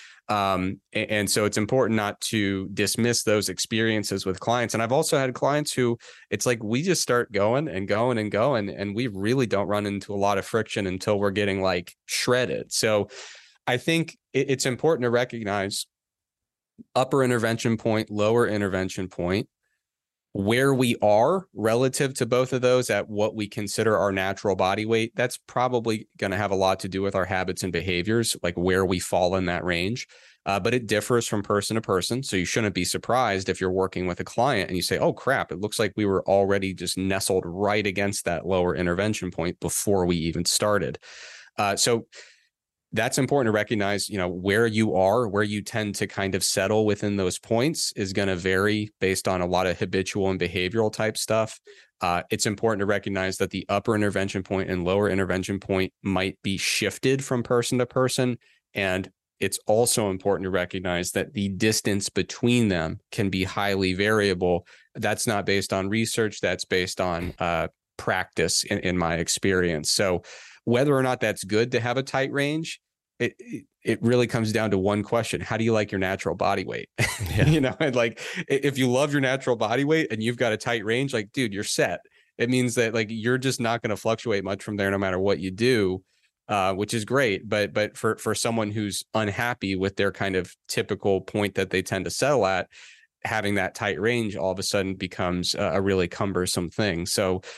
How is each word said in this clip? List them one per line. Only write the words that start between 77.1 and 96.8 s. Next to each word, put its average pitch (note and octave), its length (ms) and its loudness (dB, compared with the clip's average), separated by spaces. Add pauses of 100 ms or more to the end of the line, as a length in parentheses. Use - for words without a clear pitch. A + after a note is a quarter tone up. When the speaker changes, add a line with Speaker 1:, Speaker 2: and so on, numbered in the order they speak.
Speaker 2:
Yeah. G#2+ 100 4
Speaker 1:
You D#3 140 4
know, C3 200 0
and, C#3 160 0
like, A#2 240 0 (180)
i-, C#3 240 -2
if C#3+ 160 0
you C3 120 4
love C#3 220 2
your C#3+ 80 2
natural C3+ 360 2
body A2+ 280 2
weight D#3 280 2
and A2 100 -4
you've A#2+ 140 0
got A#2+ 160 2
a A2 40 2
tight A#2 280 -2
range, B2 280 0
like, G#2+ 200 -4
dude, A#2+ 200 -2
you're G2+ 120 -4
set. A2+ 360 0 (360)
It A#2 120 0
means B2 280 2
that, A2+ 180 2
like, A2+ 160 0
you're A2+ 280 0
just B2+ 220 -2
not A#2 220 0
gonna G#2+ 140 -2
fluctuate A2 480 0
much G2+ 180 -4
from G#2+ 140 -6
there G2 140 2
no G2 80 2
matter F#2+ 200 0
what G2 220 2
you F#2+ 100 -4
do, G2 520 2 (460)
uh, G2 260 2
which G#2 200 -2
is A2 100 -2
great. A2+ 440 0
But, G#2 240 0
but G#2+ 240 0
for, A2 220 0
for A2 160 -2
someone A2+ 360 0
who's G#2 320 -4 (120)
unhappy G#2+ 600 -2
with F#2+ 220 0
their G2+ 160 2
kind G2 240 -2
of F2+ 180 -2 (140)
typical G2+ 520 0
point G2+ 360 -2
that F#2+ 140 0
they F#2 120 0
tend F#2 220 -4
to F2 60 -6
settle C3 360 2
at, F#2 220 0 (560)
having G2+ 320 -2
that F#2 180 0
tight F#2+ 260 -2
range A2+ 360 0
all F#2+ 160 -2
of F#2 80 -6
a - 20 -6
sudden F#2+ 320 0
becomes F2+ 600 -2
a, F#2+ 200 0
a G2 60 2
really F#2+ 260 2
cumbersome F2+ 640 -2
thing. F2 360 -2